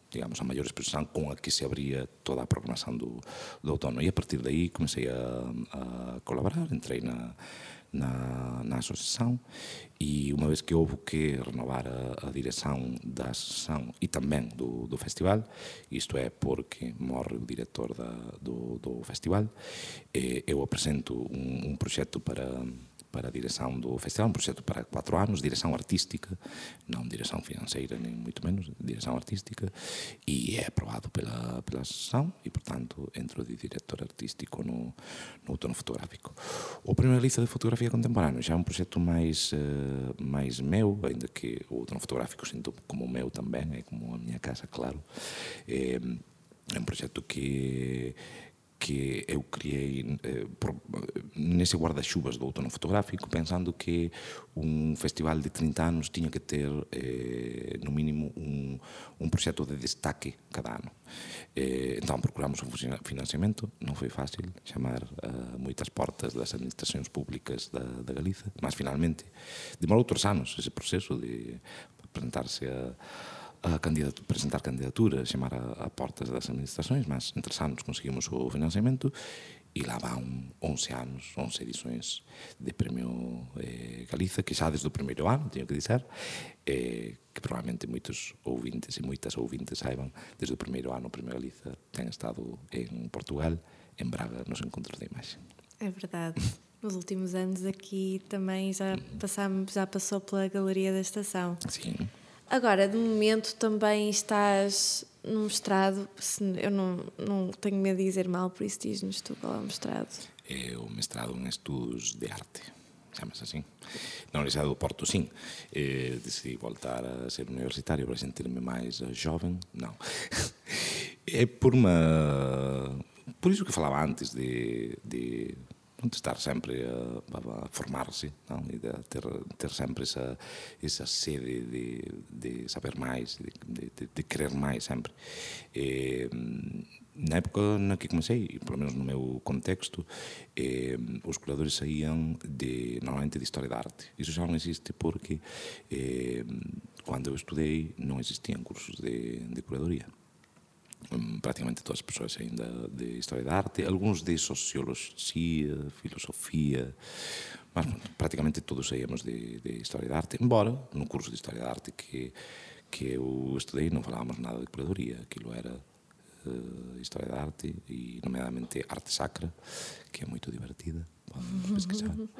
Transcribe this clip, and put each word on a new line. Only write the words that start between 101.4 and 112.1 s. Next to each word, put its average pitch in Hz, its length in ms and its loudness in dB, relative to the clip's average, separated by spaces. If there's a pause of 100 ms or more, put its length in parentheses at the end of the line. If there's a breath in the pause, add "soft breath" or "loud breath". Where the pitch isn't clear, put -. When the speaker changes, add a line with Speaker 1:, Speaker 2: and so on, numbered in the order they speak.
Speaker 1:
Sim. - 380 -2 (420 loud breath)
Speaker 2:
Agora, 214 400 8
de 202 80 2
momento, 220 600 6
também 214 520 6
estás 202 960 6 (200)
num 220 200 2
mestrado, 196 720 4
se, - 260 0 (200)
eu 202 80 4
não, 185 340 4 (140)
não 196 320 2
tenho 196 260 2
medo 190 220 6
de 190 60 6
dizer 185 240 4
mal, 180 200 4
por 180 160 -4
isso 196 160 -2
diz-nos 190 400 -2
tu - 160 -6
qual - 180 -2
é 107 40 -2
o 107 40 -4
mestrado. - 460 -4 (400)
Speaker 1:
É 62 300 -4
o 57 100 -6
mestrado 57 480 -4
em 64 120 -4
Estudos 60 640 -2